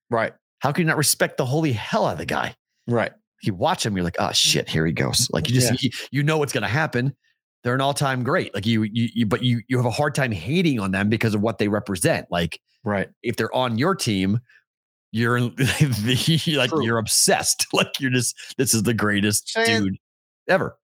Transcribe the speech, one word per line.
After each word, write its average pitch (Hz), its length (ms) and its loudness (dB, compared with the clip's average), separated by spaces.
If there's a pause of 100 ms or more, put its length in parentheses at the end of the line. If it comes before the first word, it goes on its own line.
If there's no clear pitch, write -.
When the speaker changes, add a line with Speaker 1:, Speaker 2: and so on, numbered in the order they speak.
Speaker 1:
Right. 113 240 0 (280)
Speaker 2:
How 139 100 0
can 160 100 0
you 160 60 2
not 156 100 2
respect - 400 0
the 147 80 0
holy 143 280 0
hell 190 340 -2
out 104 60 -2
of 82 40 -6
the 85 80 -8
guy? 67 300 -4 (320)
Speaker 1:
Right. 117 240 0 (320)
Speaker 2:
You 107 100 0
watch 143 320 -2
him, 107 100 -2
you're 90 80 0
like, 85 140 -2
"Oh 98 160 0
shit, - 340 2
here 80 200 0
he 82 40 2
goes." - 400 0
Like, - 160 0
you 120 60 0
just, 123 180 4
Speaker 1:
Yeah. 123 100 0
Speaker 2:
you, 127 80 0 (220)
you 143 120 0
know 156 160 2
what's 147 120 -2
gonna 107 160 -2
happen. 135 480 0 (480)
They're 120 120 0
an 135 60 0
all-time 135 420 0
great. 139 320 -2
Like, 98 100 -6
you, 113 160 2
you, 113 320 0
you, 117 140 0
but 120 160 0
you, 120 240 2
you 127 100 0
have 123 80 2
a 123 60 0
hard 147 240 -2
time 131 160 0
hating 127 480 0
on 98 120 -2
them 98 160 2
because 110 280 2
of 104 60 0
what 110 180 -2
they 104 80 2
represent. 101 640 -2
Like, 87 280 -2 (240)
Speaker 1:
Right. 101 260 -2 (120)
Speaker 2:
if 113 140 -4
they're 110 200 -4
on 123 220 0
your 165 160 0
team, 101 460 0 (720)
you're 120 260 0
in 123 180 0
<laughs> - 0 -
the, 131 1000 0
like, 127 140 2
Speaker 1:
True. 151 120 0
Speaker 2:
you're 117 140 0
obsessed. - 720 2
<laughs> - 40 -4
Like, - 260 -2
you're 135 120 -2
just, 123 240 0 (220)
"This 135 160 2
is 113 100 2
the 120 120 2
greatest 104 540 0
Speaker 1:
Saying 226 340 2
Speaker 2:
dude 98 140 -2 (500)
ever." 165 360 0